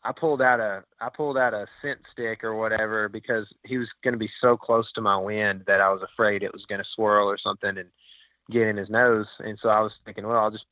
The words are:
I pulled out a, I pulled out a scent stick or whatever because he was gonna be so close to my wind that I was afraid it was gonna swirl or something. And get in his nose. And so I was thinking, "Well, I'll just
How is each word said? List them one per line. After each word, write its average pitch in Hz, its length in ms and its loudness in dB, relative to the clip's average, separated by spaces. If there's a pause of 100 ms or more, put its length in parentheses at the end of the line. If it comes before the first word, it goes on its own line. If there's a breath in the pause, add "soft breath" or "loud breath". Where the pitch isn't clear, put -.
I 117 120 -6
pulled 147 280 0
out 127 200 4
a, 98 240 -4 (160)
I 117 80 -8
pulled 143 280 -4
out 123 160 2
a 101 140 -6 (140)
scent 143 180 -8 (100)
stick 113 360 -6
or 113 100 -4
whatever 110 540 -2
because 110 440 -6 (120)
he 127 120 -6
was 120 120 -6 (120)
gonna 123 140 0
be 110 240 -4
so 123 160 6
close 113 380 0
to 117 80 -6
my 101 160 2
wind 98 500 -2
that 98 140 4
I 98 100 4
was 95 100 -2
afraid 101 400 0
it 98 120 -6
was 95 140 -16
gonna 101 180 -8 (100)
swirl 104 340 4
or 101 80 -2
something. 98 400 -4
And 90 120 -14 (600 soft breath)
get 113 180 2
in 107 100 -2
his 98 120 -8
nose. 110 380 4 (120)
And 104 220 -10
so 117 80 0
I 107 120 4
was 107 120 -2 (120)
thinking, 104 220 -10
"Well, 117 120 2
I'll 107 120 2
just 107 200 -14